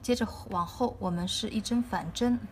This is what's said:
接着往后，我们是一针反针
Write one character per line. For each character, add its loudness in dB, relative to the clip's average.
接 2
着 2
往 0
后， -2
我 0
们 0
是 -2
一 0
针 2
反 -2
针 4